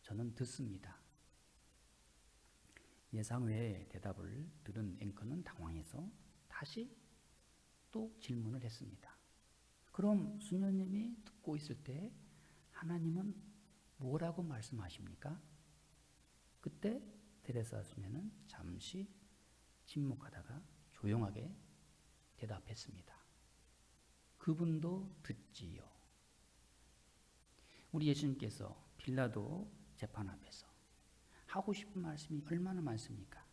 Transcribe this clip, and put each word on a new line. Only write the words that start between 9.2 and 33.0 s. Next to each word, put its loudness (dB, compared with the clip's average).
"그럼 6
수녀님이 2
듣고 -4
있을 -4
때 -4
하나님은 2
뭐라고 2
말씀하십니까?" -4
그때 0
테레사 0
수녀는 -4
잠시 -6
침묵하다가 -2
조용하게 4
대답했습니다. -6
"그분도 4
듣지요." -8
우리 6
예수님께서 4
빌라도 2
재판 -2
앞에서 -12
하고 2
싶은 -2
말씀이 0
얼마나 4
많습니까? -2